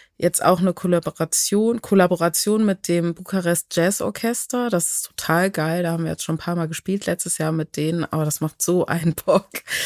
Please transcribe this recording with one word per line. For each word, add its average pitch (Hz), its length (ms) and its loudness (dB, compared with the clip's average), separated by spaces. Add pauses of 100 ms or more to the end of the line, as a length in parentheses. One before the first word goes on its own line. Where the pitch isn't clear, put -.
(160)
jetzt - 260 0
auch 175 180 4
eine 185 120 2
Kollaboration, 180 1080 0
Kollaboration 185 840 2
mit 196 240 0
dem 170 240 2
Bukarest 175 640 -2
Jazz 180 240 2
Orchester. 240 720 -2
Das 175 220 0
ist - 160 -6
total 175 420 0
geil. 165 320 0
Da 170 100 0
haben 165 120 -2
wir 160 80 -2
jetzt - 120 -8
schon 160 120 -2
ein - 20 -4
paar 175 180 -4
Mal 165 100 -2
gespielt 190 380 -4
letztes - 320 -4
Jahr 160 160 -2
mit 160 240 -4
denen. 160 300 -2
Aber 160 180 -2
das 151 160 -2
macht - 220 -4
so 180 240 2
einen 165 280 0
<laughs> - 120 -8
Bock. 185 240 2 (360)